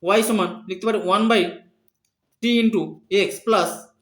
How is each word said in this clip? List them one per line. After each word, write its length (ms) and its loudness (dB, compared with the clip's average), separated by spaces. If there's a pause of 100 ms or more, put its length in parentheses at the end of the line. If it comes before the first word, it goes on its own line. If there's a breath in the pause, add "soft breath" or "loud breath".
ওয়াই 260 4
সমান 200 0 (200)
লিখতে 180 -8
পারি 200 0
ওয়ান 140 2 (100)
by 100 4 (1000)
টি 60 0 (100)
into 220 2 (400)
এক্স 240 -4
plus 240 0 (320)